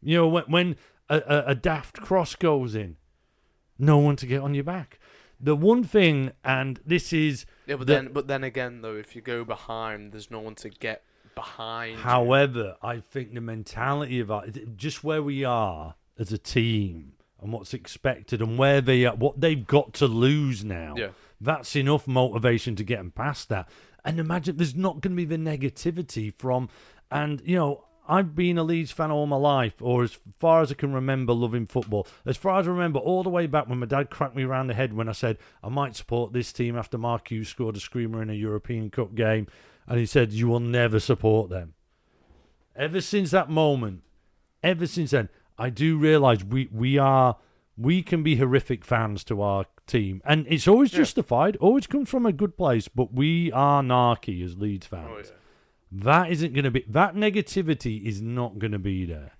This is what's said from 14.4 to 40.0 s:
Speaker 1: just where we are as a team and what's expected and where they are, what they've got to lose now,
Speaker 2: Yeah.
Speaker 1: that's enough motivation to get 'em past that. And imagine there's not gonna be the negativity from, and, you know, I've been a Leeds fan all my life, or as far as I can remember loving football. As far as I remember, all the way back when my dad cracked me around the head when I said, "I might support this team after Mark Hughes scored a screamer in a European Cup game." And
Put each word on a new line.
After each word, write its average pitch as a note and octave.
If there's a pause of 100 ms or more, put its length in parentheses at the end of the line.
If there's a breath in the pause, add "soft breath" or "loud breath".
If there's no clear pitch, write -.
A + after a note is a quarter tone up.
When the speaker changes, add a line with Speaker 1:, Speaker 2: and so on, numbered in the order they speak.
Speaker 1:
just C#3+
where D#3
we C#3
are F#2+ (240)
as G#2+
a G#2+
team G2 (280)
and G2+
what's A2+
expected -
and A2+
where C#3
they B2+
are, A#2+
what C3+
they've D#3
got C#3+
to D3
lose B2+
now, E2
Speaker 2:
Yeah. G#2+ (300 soft breath)
Speaker 1:
that's C#3
enough C#3
motivation A#2+
to G2
get A2
'em F2+
past C#3
that. F#2+ (360 soft breath)
And D#3+
imagine E3
there's D3+
not E3+
gonna F#3
be F3
the D#3+
negativity D3+
from, B2+ (440 soft breath)
and, D3
you F3
know, D3 (260)
I've E3+
been F3
a E3+
Leeds E3
fan D#3
all D3
my C#3+
life, C3+
or B2
as A#2 (200)
far E3
as D3
I -
can C#3
remember C3
loving A#2
football. G#2+ (180 loud breath)
As C3
far F#3+
as F#3
I F3
remember, F3
all F3+
the F3+
way F3
back C#3+
when B2
my A#2+
dad C#3
cracked C3+
me C3+
around C3
the A#2+
head A#2+
when A2
I -
said, A2+ (260 soft breath)
"I -
might C3
support A#2+
this B2
team A#2+
after A#2
Mark A#2
Hughes A2
scored A2
a G2
screamer A2+
in A2
a G#2+
European G#2+
Cup G#2+
game." A2 (400 soft breath)
And A#2+